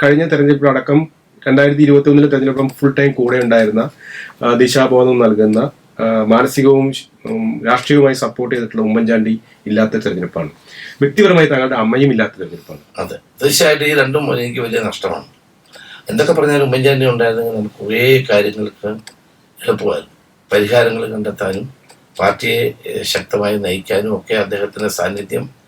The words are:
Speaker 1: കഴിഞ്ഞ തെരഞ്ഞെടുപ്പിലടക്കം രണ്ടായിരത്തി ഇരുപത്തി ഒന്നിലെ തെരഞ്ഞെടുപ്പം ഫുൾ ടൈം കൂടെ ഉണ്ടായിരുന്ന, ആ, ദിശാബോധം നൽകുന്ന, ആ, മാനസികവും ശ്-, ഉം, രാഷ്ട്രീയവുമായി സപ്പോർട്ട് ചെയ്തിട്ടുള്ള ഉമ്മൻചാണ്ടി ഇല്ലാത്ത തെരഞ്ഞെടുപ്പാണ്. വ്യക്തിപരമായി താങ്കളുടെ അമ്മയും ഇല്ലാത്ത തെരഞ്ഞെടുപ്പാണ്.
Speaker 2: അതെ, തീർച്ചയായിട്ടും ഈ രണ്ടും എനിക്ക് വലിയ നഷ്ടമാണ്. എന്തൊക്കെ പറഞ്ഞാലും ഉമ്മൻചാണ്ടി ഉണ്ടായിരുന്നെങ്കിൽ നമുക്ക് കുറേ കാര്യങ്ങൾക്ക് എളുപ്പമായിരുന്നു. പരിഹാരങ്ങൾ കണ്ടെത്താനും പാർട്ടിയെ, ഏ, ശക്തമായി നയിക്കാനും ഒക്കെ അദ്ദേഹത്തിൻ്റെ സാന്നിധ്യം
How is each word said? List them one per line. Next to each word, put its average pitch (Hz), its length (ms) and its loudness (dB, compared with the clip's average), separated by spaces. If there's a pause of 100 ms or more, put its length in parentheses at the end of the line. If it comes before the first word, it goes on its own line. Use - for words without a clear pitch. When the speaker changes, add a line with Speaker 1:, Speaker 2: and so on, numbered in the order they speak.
Speaker 1:
കഴിഞ്ഞ 147 280 4
തെരഞ്ഞെടുപ്പിലടക്കം 143 760 2 (400)
രണ്ടായിരത്തി 143 340 4
ഇരുപത്തി 143 280 6
ഒന്നിലെ 143 180 6
തെരഞ്ഞെടുപ്പം 135 420 0
ഫുൾ 135 300 -2
ടൈം 139 120 2
കൂടെ 127 260 -2
ഉണ്ടായിരുന്ന, 113 520 2 (540)
ആ, 120 100 0
ദിശാബോധം 127 680 4
നൽകുന്ന, 110 520 2 (280)
ആ, 113 240 -2
മാനസികവും 135 720 2
ശ്-, - 120 -14 (200)
ഉം, 113 400 -6
രാഷ്ട്രീയവുമായി 135 480 2
സപ്പോർട്ട് 123 420 -6
ചെയ്തിട്ടുള്ള 110 280 -4
ഉമ്മൻചാണ്ടി 110 560 0 (260)
ഇല്ലാത്ത 110 260 0
തെരഞ്ഞെടുപ്പാണ്. 90 580 -6 (520)
വ്യക്തിപരമായി 165 440 4
താങ്കളുടെ 131 300 0
അമ്മയും 123 360 2
ഇല്ലാത്ത 110 280 -2
തെരഞ്ഞെടുപ്പാണ്. 82 400 -16 (180)
Speaker 2:
അതെ, 82 200 -10 (260)
തീർച്ചയായിട്ടും 147 420 2
ഈ 151 100 0
രണ്ടും 135 440 -2
എനിക്ക് 120 200 -6
വലിയ 117 200 -4
നഷ്ടമാണ്. - 440 -6 (840)
എന്തൊക്കെ 143 240 2
പറഞ്ഞാലും 147 300 2
ഉമ്മൻചാണ്ടി 131 420 2
ഉണ്ടായിരുന്നെങ്കിൽ 117 540 0
നമുക്ക് 104 260 -10
കുറേ 127 440 2
കാര്യങ്ങൾക്ക് 104 580 -2 (760)
എളുപ്പമായിരുന്നു. - 480 -4 (420)
പരിഹാരങ്ങൾ 113 580 0
കണ്ടെത്താനും 104 640 -8 (460)
പാർട്ടിയെ, 101 540 -2 (120)
ഏ, - 180 -8
ശക്തമായി 104 540 -4
നയിക്കാനും 98 580 -4
ഒക്കെ 95 180 -8
അദ്ദേഹത്തിൻ്റെ 101 560 -4
സാന്നിധ്യം 101 600 -6 (180)